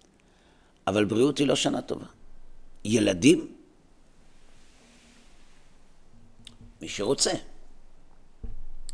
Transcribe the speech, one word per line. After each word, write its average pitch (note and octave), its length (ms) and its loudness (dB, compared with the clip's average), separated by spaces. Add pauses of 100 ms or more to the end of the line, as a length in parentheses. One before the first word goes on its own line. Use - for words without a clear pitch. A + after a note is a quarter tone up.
(880)
אבל G#2 180 4
בריאות A#2 340 4
היא C#3+ 80 4
לא C#3 100 4
שנה - 260 0
טובה. - 240 -8 (800)
ילדים, G#2 680 4 (3250)
מי D#2+ 80 -12
שרוצה. C3 440 0 (1600)